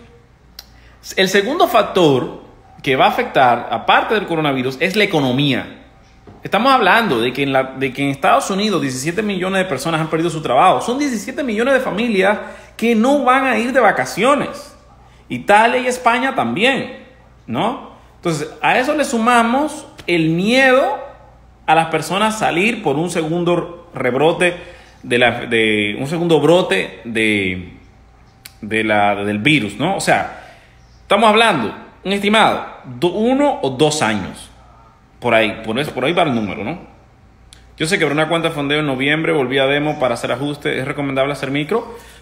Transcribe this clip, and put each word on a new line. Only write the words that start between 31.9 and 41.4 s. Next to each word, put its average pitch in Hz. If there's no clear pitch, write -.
un 190
estimado, 202
do-, 131
uno 262
o 135
dos 147
años, 107
por 117
ahí, 110
por 110
es-, 151
por 127
ahí 170
va 180
el 147
número, 101
¿no? 156
Yo 165
sé 180
que 160
abrí 143
una 156
cuenta 165
de 151
fondeo 143
en 151
noviembre, 147
volví 135
a 135
demo 147
para 120
hacer -
ajustes. 147
¿Es 131
recomendable 139
hacer 135